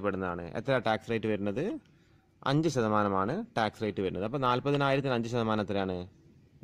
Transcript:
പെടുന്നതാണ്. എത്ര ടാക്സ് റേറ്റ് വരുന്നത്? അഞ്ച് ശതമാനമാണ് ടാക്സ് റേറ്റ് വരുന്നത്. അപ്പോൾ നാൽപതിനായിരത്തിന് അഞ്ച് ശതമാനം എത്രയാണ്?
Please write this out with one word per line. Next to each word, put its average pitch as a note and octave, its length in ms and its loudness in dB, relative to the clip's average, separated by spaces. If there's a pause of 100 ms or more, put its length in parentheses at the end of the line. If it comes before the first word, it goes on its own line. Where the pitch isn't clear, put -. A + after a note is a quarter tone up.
പെടുന്നതാണ്. F#2 380 -2 (140)
എത്ര B2+ 280 0
ടാക്സ് A2 260 0
റേറ്റ് A2 200 0
വരുന്നത്? G#2 320 -2 (880)
അഞ്ച് D#3 240 4
ശതമാനമാണ് G#2 600 2 (220)
ടാക്സ് A2 280 0
റേറ്റ് G#2 220 -2
വരുന്നത്. F2+ 220 -2
അപ്പോൾ C#3 180 -4
നാൽപതിനായിരത്തിന് C#3 720 2
അഞ്ച് A#2 160 -4
ശതമാനം A2 320 0
എത്രയാണ്? F#2+ 300 -2 (680)